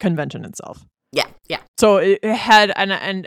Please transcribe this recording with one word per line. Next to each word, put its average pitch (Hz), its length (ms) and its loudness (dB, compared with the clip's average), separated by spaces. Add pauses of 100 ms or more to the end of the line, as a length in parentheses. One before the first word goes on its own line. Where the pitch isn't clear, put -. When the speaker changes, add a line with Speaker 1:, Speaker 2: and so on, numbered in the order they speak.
Speaker 1:
convention 151 440 -4
itself. - 400 -18 (280)
Speaker 2:
Yeah, - 140 -2 (220)
yeah. 165 120 -6 (180)
Speaker 1:
So 208 180 6
it, 196 260 2
it 214 120 -2
had, 214 420 4
and, 196 160 -2
and, 190 340 -6